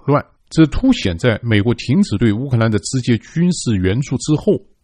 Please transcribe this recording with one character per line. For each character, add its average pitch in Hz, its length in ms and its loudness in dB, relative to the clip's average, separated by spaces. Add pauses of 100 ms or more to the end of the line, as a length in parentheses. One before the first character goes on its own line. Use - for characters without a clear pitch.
乱， 139 180 0 (260)
这 160 180 2
凸 262 260 0
显 87 240 0
在 107 240 0
美 113 180 2
国 110 140 2
停 127 300 -2
止 110 140 -2
对 117 140 2
乌 120 180 -6
克 123 60 0
兰 113 140 2
的 107 80 0
直 127 240 -4
接 120 160 2
军 175 340 -2
事 120 240 -2
援 92 260 0
助 139 160 -6
之 151 180 -2
后， 156 260 0 (220)